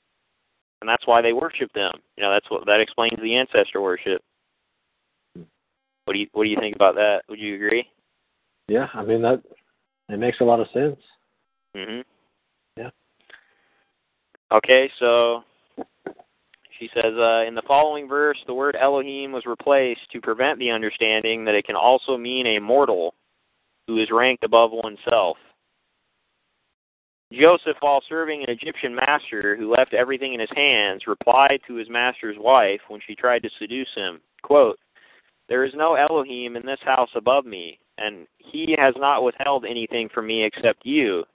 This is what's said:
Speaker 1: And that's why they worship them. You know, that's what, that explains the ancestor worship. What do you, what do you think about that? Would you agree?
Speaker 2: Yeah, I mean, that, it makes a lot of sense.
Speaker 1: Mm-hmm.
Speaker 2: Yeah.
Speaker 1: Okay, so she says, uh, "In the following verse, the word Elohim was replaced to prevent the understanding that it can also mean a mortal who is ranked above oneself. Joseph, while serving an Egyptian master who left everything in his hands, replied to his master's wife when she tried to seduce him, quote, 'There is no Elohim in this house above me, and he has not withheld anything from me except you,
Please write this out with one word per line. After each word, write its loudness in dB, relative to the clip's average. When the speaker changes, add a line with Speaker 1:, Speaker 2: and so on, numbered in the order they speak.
Speaker 1:
And -12
that's -2
why 6
they 2
worship -6
them. -4
You -6
know, 0
that's -2
what, -6
that 4
explains -2
the -2
ancestor 0
worship. -4
What -14
do -4
you, -6
what 0
do 0
you -2
think -6
about 4
that? 2
Would -14
you -8
agree? -2
Speaker 2:
Yeah, -2
I -10
mean, 0
that, 2
it -8
makes -2
a 4
lot 4
of -2
sense. -2
Speaker 1:
Mm-hmm. -10
Speaker 2:
Yeah. -14
Speaker 1:
Okay, 6
so 2
she -14
says, 2
uh, 4
"In -8
the -8
following 2
verse, 0
the -6
word -2
Elohim 0
was -8
replaced 0
to -12
prevent -2
the -2
understanding -2
that 0
it 0
can -6
also 2
mean -4
a 0
mortal 0
who -4
is -2
ranked 2
above 4
oneself. -2
Joseph, 4
while 2
serving -6
an -8
Egyptian -8
master -2
who -4
left 2
everything -2
in -8
his -6
hands, 2
replied 4
to -12
his -10
master's -4
wife 4
when -16
she -14
tried 0
to -8
seduce -10
him, -8
quote, 4
'There 0
is -6
no 0
Elohim -2
in -12
this -10
house 0
above 0
me, -14
and -10
he -4
has 4
not 2
withheld -2
anything -6
from -8
me -2
except -2
you, 0